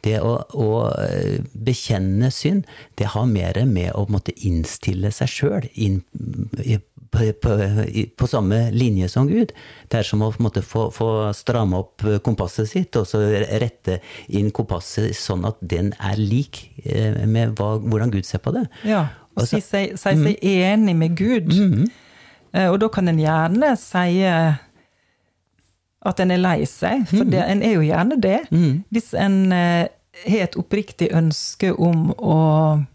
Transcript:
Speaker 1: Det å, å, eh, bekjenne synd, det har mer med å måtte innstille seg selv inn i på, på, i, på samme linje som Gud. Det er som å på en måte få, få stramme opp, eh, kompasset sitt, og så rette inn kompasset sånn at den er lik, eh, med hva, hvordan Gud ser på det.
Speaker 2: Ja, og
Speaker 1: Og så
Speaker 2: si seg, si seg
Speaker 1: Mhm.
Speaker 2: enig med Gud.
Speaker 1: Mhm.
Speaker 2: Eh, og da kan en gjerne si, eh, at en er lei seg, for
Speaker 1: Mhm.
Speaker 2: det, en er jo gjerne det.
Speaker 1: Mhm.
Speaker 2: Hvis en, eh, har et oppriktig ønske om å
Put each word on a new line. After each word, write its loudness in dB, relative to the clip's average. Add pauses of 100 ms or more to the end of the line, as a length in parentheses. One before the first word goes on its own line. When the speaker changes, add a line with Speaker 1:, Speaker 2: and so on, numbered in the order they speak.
Speaker 1:
Det 0
å, 0
å, 0
eh, -2 (180)
bekjenne 0
synd, -2 (320)
det -2
har -2
mer 0
med 0
å -2
måtte -2
innstille -2
seg -2
selv -2
inn 0 (600)
i 0 (320)
på, 0
på, -2 (360)
i, -2 (120)
på 0
samme 0
linje 0
som 2
Gud. 0 (380)
Det 0
er 0
som -2
å 0
på -10
en 2
måte -2
få, -2
få -2 (240)
stramme -2
opp, -8
eh, 2
kompasset -2
sitt, -4
og 0
så -2 (400)
rette -4 (300)
inn 0
kompasset -4
sånn -4
at -4
den -2
er -2
lik, -2 (140)
eh, -2
med 0
hva, -2
hvordan 0
Gud -4
ser -6
på -4
det. -2 (180)
Speaker 2:
Ja, 0 (280)
og 0
Speaker 1:
Og 0
så -2
Speaker 2:
si 0
seg, -4
si -
seg 2
Speaker 1:
Mhm. 2
Speaker 2:
enig 2
med 2
Gud. 0
Speaker 1:
Mhm. 4 (680)
Speaker 2:
Eh, 2
og 2
da 2
kan 0
en 2
gjerne 2
si, 0
eh, 4 (1500)
at -2
en 2
er 2
lei 2
seg, -2
for 2
Speaker 1:
Mhm. 2
Speaker 2:
det, 2
en 2
er 4
jo 4
gjerne 2
det. 0
Speaker 1:
Mhm. 2
Speaker 2:
Hvis -4
en, 2
eh, 2 (400)
har 2
et -4
oppriktig -2
ønske 0
om 2
å 2